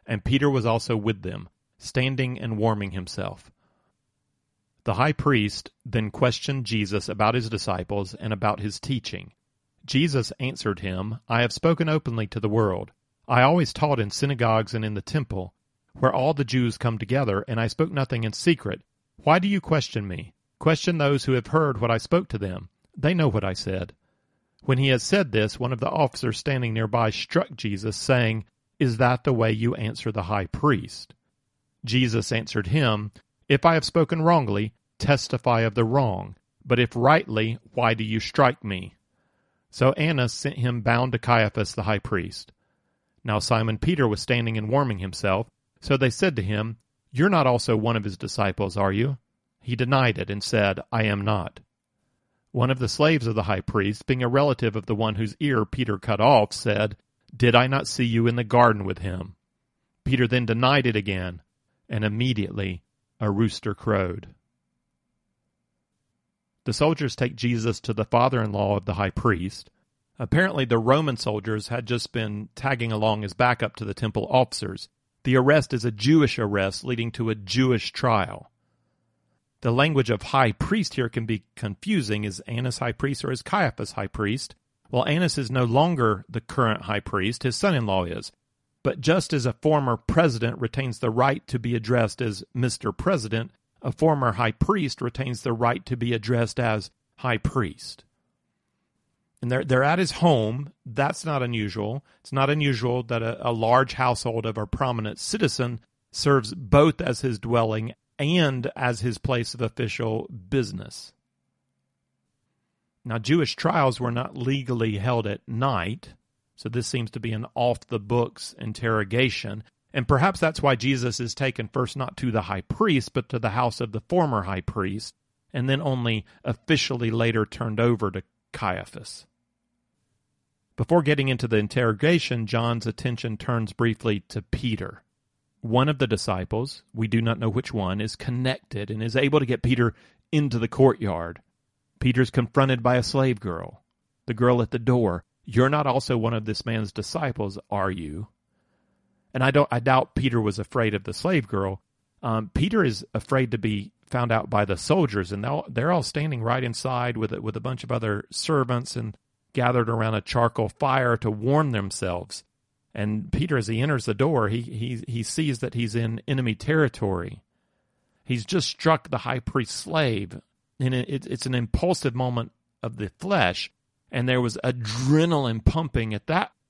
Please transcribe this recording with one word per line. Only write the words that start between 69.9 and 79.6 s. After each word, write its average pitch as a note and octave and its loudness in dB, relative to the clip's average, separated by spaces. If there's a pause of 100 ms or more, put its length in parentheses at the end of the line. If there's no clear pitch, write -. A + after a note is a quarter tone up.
Apparently, D3 0
the A#2 2
Roman C3 2
soldiers G#2+ -4
had A#2+ -6
just A#2+ -4
been G#2+ -6
tagging A#2+ -4
along G#2+ 0
as G2 -8
backup A#2+ 2
to A2 -8
the G2+ -6
temple A2 -2
officers. G#2+ 0 (340)
The B2+ 4
arrest C#3 4
is A#2 -2
a A#2 0
Jewish C3+ 4
arrest G2+ -2
leading A#2 -4
to A2+ -2
a A2 -2
Jewish A2+ 0
trial. G2+ 0 (1080)